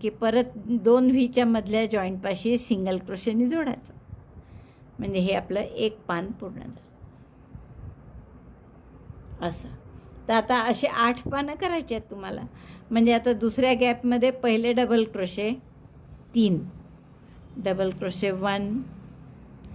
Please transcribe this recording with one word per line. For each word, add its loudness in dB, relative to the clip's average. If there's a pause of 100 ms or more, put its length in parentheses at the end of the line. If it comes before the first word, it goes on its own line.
की -2
परत 2 (120)
दोन 4
व्हीच्या 4
मधल्या 2
जॉईंटपाशी 0
सिंगल 0
क्रोशेने 0
जोडायचं, -4 (1080)
म्हणजे -2
हे 2
आपलं -2
एक -4 (100)
पान -4
पूर्ण -12
झालं -16 (2500)
असं. -8 (600)
तर 2
आता 2
असे 0
आठ 0
पानं -4
करायची -2
आहेत -8
तुम्हाला, -10 (500)
म्हणजे 6
आता 2
दुसऱ्या 2
गॅपमध्ये 2
पहिले 2
डबल 4
क्रोशे -2 (840)
तीन, 4 (920)
डबल 0
क्रोशे -4
वन, -2 (920)